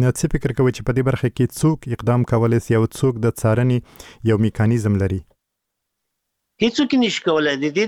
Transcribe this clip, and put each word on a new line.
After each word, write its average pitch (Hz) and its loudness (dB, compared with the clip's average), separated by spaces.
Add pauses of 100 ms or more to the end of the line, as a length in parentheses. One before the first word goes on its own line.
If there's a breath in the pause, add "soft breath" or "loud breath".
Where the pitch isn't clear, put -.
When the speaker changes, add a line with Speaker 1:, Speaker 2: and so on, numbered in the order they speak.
(180)
Speaker 1:
څه - -2 (120)
فکر - -4
کوئ 127 2
چې - -12
په 135 -2
دې 131 0
برخه 123 -2
کې 123 2 (140)
څوک 156 2 (200)
اقدام 123 0
کولی 117 2
سي 113 2
او 113 4
څوک 131 -2 (120)
د 113 -2
څارنې 120 2 (540 loud breath)
یو 107 2
میکانیزم 107 0
لري؟ 92 -2 (1400)
Speaker 2:
هیڅوک 240 0
یې 262 2
نشي 190 -4
کولی. 151 2
د 139 -4 (100)
دې 208 0